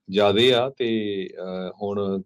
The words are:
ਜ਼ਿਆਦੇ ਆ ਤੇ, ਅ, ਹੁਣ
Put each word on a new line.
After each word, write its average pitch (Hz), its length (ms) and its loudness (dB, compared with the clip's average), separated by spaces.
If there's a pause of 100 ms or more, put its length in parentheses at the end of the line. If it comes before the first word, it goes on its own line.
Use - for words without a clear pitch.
(100)
ਜ਼ਿਆਦੇ 104 440 4
ਆ 123 160 0
ਤੇ, 120 200 -2 (480)
ਅ, 92 340 -8 (100)
ਹੁਣ 101 440 -2